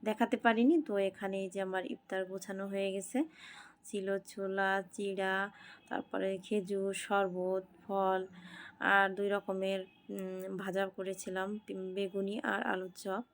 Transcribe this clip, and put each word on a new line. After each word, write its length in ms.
দেখাতে 320
পারিনি। 460
তো 160
এখানে 400
এই 100
যে 120
আমার 240
ইফতার 400
গোছানো 420
হয়ে 260
গেছে। 260
ছিল 340
ছোলা, 640
চিড়া, 580
তারপরে 560
খেজুর, 500
শরবত, 680
ফল, 340
আর 360
দুই 140
রকমের, 520
উম, 480
ভাজা 300
করেছিলাম, 600
বেগুনি 460
আর 220
আলুর 340
চপ। 380